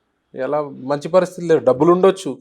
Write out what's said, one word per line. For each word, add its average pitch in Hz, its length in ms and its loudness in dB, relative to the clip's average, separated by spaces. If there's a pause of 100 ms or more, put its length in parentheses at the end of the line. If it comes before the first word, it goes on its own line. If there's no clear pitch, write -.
(340)
ఇలా 135 280 -4
మంచి 139 460 -8
పరిస్థితి 175 400 0
లేదు, 151 160 2
డబ్బులు 131 280 4
ఉండొచ్చు 185 480 0